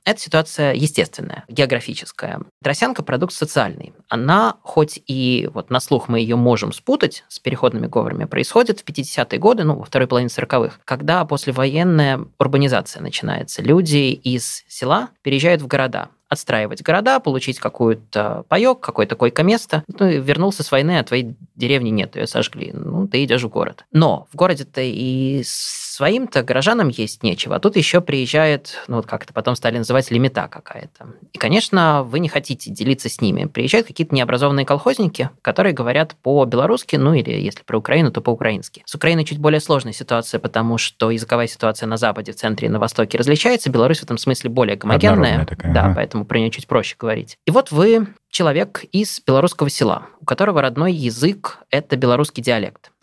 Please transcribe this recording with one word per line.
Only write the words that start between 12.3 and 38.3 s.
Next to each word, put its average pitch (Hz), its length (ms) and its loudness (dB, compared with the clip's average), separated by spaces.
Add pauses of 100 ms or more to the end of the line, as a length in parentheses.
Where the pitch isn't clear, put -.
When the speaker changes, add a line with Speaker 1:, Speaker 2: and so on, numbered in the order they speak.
Speaker 1:
урбанизация 135 640 2
начинается. - 600 -6
Люди 160 320 4
из 127 720 -2
села 180 420 -2 (120)
переезжают 151 400 2
в 135 60 -10
города, 131 420 -2 (200)
отстраивать 110 520 -2
города, 214 380 2
получить 131 400 -4
какую-то 110 880 -2
паёк, 247 300 2
какое-то - 360 -2
койко-место. 165 680 0 (160)
Ну, 196 80 4
и 156 120 2
вернулся 156 440 0
с - 80 -4
войны, 151 260 2
а 135 60 0
твоей 120 320 -2 (200)
деревни 123 340 0
нет, 104 260 -2
её 98 100 -4
сожгли. - 480 -4
Ну, - 340 -4
ты 139 160 0
идёшь 127 200 2
в 113 60 -4
город. - 420 -6
Но 156 420 4
в - 20 -18
городе-то 143 480 0
и 131 600 -2
своим-то - 960 -2
горожанам 147 480 2
есть 117 320 -6
нечего, 95 340 -2
а 87 40 0
тут 208 160 2
ещё 175 260 4
приезжает, 147 840 0
ну, 123 80 -4
вот 113 100 -4
как - 200 -8
это - 80 -20
потом 120 220 -2
стали 117 220 -2
называть, 123 320 0
лимита 127 380 0
какая-то. - 580 -18 (280)
И, - 40 -18
конечно, 170 640 2
вы 127 180 -4
не 170 100 0
хотите 139 420 -6
делиться 117 380 -2
с - 120 -8
ними. 95 240 0
Приезжают 135 400 0
какие-то 156 300 -4
необразованные 135 500 2
колхозники, 156 640 0 (140)
которые 202 300 2
говорят 135 500 0
по-белорусски, 139 720 2
ну, 139 180 4
или 135 180 2
если 101 320 -4
про 117 140 -4
Украину, 135 340 2
то - 100 -4
по-украински. - 640 -2